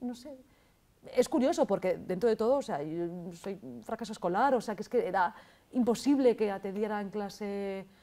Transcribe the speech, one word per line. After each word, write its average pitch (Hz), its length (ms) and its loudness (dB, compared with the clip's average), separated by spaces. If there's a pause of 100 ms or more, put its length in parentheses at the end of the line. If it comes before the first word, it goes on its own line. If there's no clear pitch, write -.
no 247 120 -6
sé. 269 220 -16 (800)
Es - 140 4
curioso 294 360 4
porque 190 320 2
dentro 180 300 0
de 226 80 4
todo, 226 220 4
o 269 40 0
sea, 151 220 -4
yo 165 220 -4 (260)
soy 185 300 -8
un 120 200 -12
fracaso 220 300 -8
escolar, 214 420 0
o 240 60 4
sea, 208 160 -4
que 196 60 -6
es - 80 -14
que 233 180 2
era 175 260 2 (380)
imposible 247 640 4
que 214 160 0
atendiera 208 480 -4
en 196 120 -6
clase, 202 760 -6 (180)